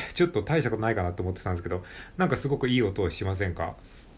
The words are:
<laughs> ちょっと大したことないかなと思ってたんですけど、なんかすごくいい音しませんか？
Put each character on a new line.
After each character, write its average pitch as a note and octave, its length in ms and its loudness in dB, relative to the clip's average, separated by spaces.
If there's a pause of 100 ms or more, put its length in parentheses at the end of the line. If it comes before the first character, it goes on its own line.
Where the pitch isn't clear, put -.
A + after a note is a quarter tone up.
<laughs> - 140 -8
ち F3 80 4
ょ - 20 8
っ E3+ 40 6
と C#3 120 0
大 D#3 200 2
し - 20 4
た A#2+ 80 0
こ A2 40 0
と G#2+ 60 -2
な A2+ 80 2
い A2 60 2
か G2 80 0
な F2 80 0
と F2+ 100 -4
思 F#2 120 0
っ - 20 -12
て - 80 -10
た G2 80 -2
ん - 20 0
で F2 40 0
す F2 60 -6
け F2 60 -4
ど、 F2+ 140 -2 (340)
な F#3 80 4
ん E3+ 40 4
か B2+ 60 2
す C3 120 0
ご C#3 100 2
く C3+ 100 0
い B2 80 4
い B2 60 6
音 G2 300 2
し - 120 -6
ま F#2+ 120 0
せ F#2+ 120 0
ん F2 60 -2
か？ E2+ 220 -4 (420)